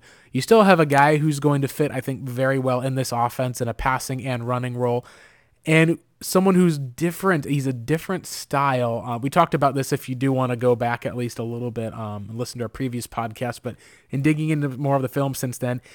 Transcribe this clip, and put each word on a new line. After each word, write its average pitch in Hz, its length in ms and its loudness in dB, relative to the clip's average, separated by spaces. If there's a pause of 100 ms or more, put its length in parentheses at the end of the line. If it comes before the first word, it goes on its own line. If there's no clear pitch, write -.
(320)
You 127 100 -2
still 226 220 6
have 190 160 8
a 160 60 6
guy 143 320 6
who's 147 220 2
going 143 240 2
to 131 40 0
fit, - 240 -2
I 131 80 -6
think, 135 300 -6
very 131 300 0
well 127 220 0
in 131 120 -2
this 131 180 -2
offense 120 480 -2
in 120 80 -2
a 110 60 -4
passing 131 500 -2
and 123 240 -4
running 123 300 -4
role. 120 260 0 (640)
And 160 320 4 (240)
someone 190 340 4
who's 175 220 4
different, 151 680 -2
he's 135 240 -2
a 131 60 -2
different 147 520 -4
style. 127 800 -2
Uh, 123 120 -4
we 135 120 -4
talked 170 240 2
about 139 220 2
this 135 160 -2
if - 160 -4
you 131 80 -6
do 135 160 0
wanna 127 240 0
go 123 200 2
back 117 300 -4
at 90 120 -6
least 123 220 -6
a 117 40 -4
little 117 280 -6
bit, 113 220 -6
um, 104 360 -10
and 113 80 -12
listen 123 220 -8
to 117 60 -6
our 110 40 -8
previous 123 360 -6
podcast, 117 560 -6
but 117 140 -10 (340)
in 135 120 -4
digging 156 280 2
into 147 200 0
more 139 260 0
of 135 60 2
the 127 80 -2
film 139 240 -2
since 127 240 -6
then, 123 240 -4 (140)